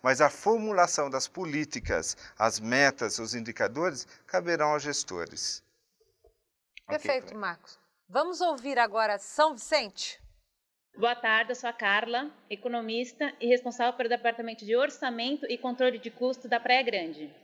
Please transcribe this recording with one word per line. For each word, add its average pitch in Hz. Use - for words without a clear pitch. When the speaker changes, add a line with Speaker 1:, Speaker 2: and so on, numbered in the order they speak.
Speaker 1:
mas 131
a 143
formulação 196
das 131
políticas, 143
as 110
metas, 127
os 113
indicadores, 120
caberão 170
aos 147
gestores. -
Ok, 302
Speaker 2:
Perfeito, 277
Speaker 1:
Cleia. 214
Speaker 2:
Marcos. 180
Vamos 311
ouvir 277
agora 214
São 302
Vicente. -
Speaker 3:
Boa 240
tarde, 220
eu 240
sou 240
a 240
Carla, 233
economista 240
e 233
responsável 247
pelo 240
Departamento 233
de 220
Orçamento 269
e -
Controle 247
de 226
Custo 254
da 233
Praia 254
Grande. 165